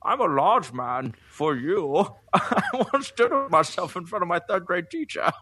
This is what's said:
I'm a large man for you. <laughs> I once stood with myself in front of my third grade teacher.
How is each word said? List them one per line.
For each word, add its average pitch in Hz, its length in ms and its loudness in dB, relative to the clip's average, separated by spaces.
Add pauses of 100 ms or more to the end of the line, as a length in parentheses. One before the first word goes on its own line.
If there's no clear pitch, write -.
I'm 233 200 0
a 233 40 4
large 170 480 4
man 123 420 -4 (140)
for 151 260 0
you. 156 500 0 (160)
<laughs> - 120 -20
I - 600 2
once 185 140 0
stood 233 240 0
with 277 200 0
myself 160 440 0
in 180 100 -8
front 185 180 -4
of 175 40 -4
my 170 120 0
third 185 260 -4
grade 175 240 -2
teacher. - 420 -2 (100)